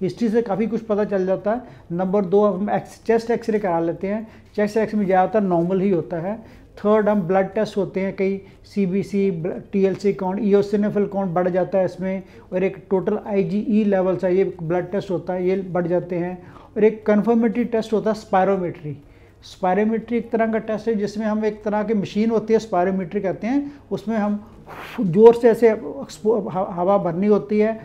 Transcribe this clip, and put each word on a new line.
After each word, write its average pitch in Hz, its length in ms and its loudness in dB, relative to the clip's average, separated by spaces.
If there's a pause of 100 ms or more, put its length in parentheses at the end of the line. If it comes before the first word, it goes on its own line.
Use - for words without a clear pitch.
History 190 280 -2
से 226 140 2
काफ़ी 202 240 -2
कुछ 220 140 -4
पता 208 240 -2
चल 196 220 -2
जाता 190 260 -2
है। 247 80 -2 (320)
Number 190 320 0
दो, 202 220 4
हम 208 240 -2
एक्स-, - 360 -6
chest 226 240 0
एक्सरे 226 280 -2
करा 175 220 0
लेते 165 260 -2
हैं, 220 220 -6 (280)
Chest 208 200 0
एक्सरे 220 220 0
में 202 80 2
ज़्यादातर 185 340 4
normal 180 400 2
ही 202 100 2
होता 170 260 -2
है। 196 440 -8 (180)
थर्ड, 208 300 2
हम 208 140 2
ब्लड 190 320 0
टेस्ट 214 220 -2
होते 185 240 -2
हैं, 190 160 -4
कई 196 260 -2 (220)
सीबीसी, 196 640 0
ब्ल-, 185 420 -6
टीएलसी 190 400 2
काउंट, 190 280 -4
eosinophil 202 720 2
काउंट 196 180 -4
बढ़ 180 180 0
जाता 180 300 0
है 185 60 2
इसमें, 185 380 -4 (300)
और 185 100 0
एक 190 140 -2 (140)
total 190 360 0
आईजीई 208 580 0
लेवल 185 320 2
चाहिए, 180 360 2 (100)
blood 175 280 -2
test 190 200 -4
होता 180 220 -4
है, 185 160 -2
ये 190 80 2
बढ़ 180 300 -4
जाते 175 300 -2
हैं। 175 260 -6 (340)
और 214 80 4
एक 214 220 2
confirmatory 226 580 2
test 220 280 -2
होता 214 200 0
है 208 40 -2
spirometry। 185 760 0 (500)
spirometry 214 680 0
एक 233 180 -4
तरह 226 220 0
का 220 60 0
test 214 300 -4
है 226 60 0
जिसमें 208 320 -4
हम, 214 180 -2
एक 214 200 -4
तरह 208 180 -2
की 214 120 -2
मशीन 208 360 0
होती 220 240 2
है, 214 60 4
spirometry 190 600 -2
कहते 196 240 -4
हैं, 285 260 -2 (180)
उसमें 214 260 -4
हम 208 300 -2 (540)
ज़ोर 214 340 8
से 233 160 4
ऐसे 220 220 4
एक्सपो-, 220 800 -4
ह-, 185 180 -2
हवा 185 280 0
भरनी 175 280 -2
होती 208 320 2
है, 220 260 0